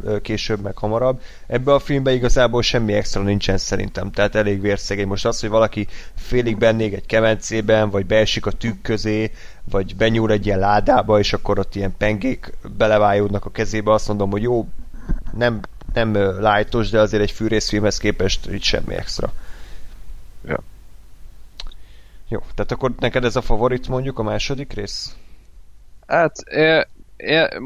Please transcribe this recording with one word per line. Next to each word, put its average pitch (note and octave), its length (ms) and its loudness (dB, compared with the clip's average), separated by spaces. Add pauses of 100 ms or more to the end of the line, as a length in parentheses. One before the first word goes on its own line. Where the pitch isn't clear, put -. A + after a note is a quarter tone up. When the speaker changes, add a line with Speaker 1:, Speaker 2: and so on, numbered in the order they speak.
Speaker 1:
ö, G#2 180 -2
később, G#2+ 400 -4
meg G2 160 -8
hamarabb. A#2 440 0 (260)
Ebben B2+ 260 2
a C#3 60 4
filmben C3+ 340 0
igazából A#2+ 480 4
semmi A2 320 0
extra G2+ 280 0
nincsen G2 360 2
szerintem, G2 540 -4
tehát G#2 240 0
elég G2+ 260 2
vérszegény. G2+ 460 -2
Most G2 180 -2
az, A2+ 140 0
hogy A2 100 -4
valaki G#2+ 380 2 (280)
félig A#2 420 0
bennég A2 360 2
egy G2+ 120 -8
kemencében, A2 840 2
vagy G2 160 0
beesik G#2+ 400 2
a G2+ 60 0
tükk A2 320 -4
közé, G#2+ 480 0 (400)
vagy G2 240 0
benyúl A2+ 360 2
egy G2+ 140 2
ilyen G2 140 2
ládába, G#2 600 4
és G#2 140 2
akkor G2+ 260 0
ott - 160 -4
ilyen G2 220 -2
pengék G#2+ 560 -2 (240)
belevájódnak G#2 680 4
a G2 60 -6
kezébe, G#2+ 400 0
azt A2 160 4
mondom, G2+ 240 0
hogy G2+ 100 0
jó, A#2+ 260 0 (680)
nem, A#2 220 2 (340)
nem, A2+ 200 2
ö, G2 280 2
lájtos, G#2 480 2
de A2 100 4
azért G#2+ 240 4
egy G2+ 80 0
fűrészfilmhez G#2+ 640 0
képest - 540 0
így G2 120 -4
semmi - 320 -2
extra. - 380 -4 (1120)
Speaker 2:
Ja. - 120 -4 (1700)
Speaker 1:
Jó, A2+ 100 -2 (160)
tehát G#2 160 -2
akkor B2 280 -2
neked B2 240 0
ez A#2 120 0
a B2 60 0
favorit, B2 460 2
mondjuk, C3 320 -4
a A2 40 -2
második A#2 500 -4
rész? - 420 -10 (920)
Speaker 2:
Hát, D#3+ 280 2 (100)
é-, D#3 420 2 (300)
é-, C#3+ 480 0